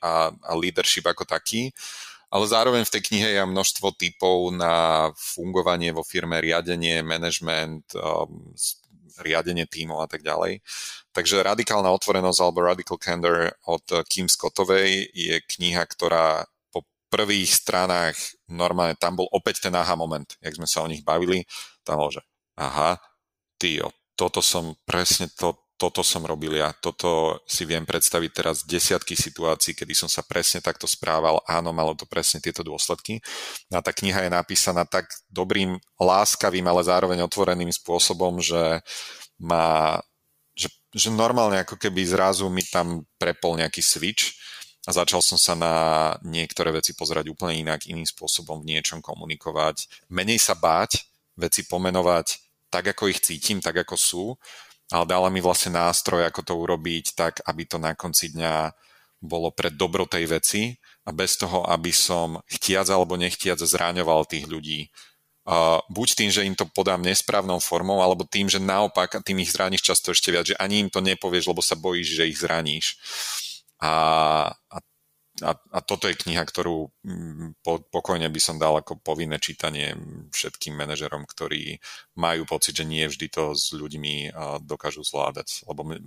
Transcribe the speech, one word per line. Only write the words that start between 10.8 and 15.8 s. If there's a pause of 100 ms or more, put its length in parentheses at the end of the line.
Takže
Radikálna
otvorenosť
alebo
Radical
Candor (100)
od (300)
Kim
Scottovej
je (160)
kniha,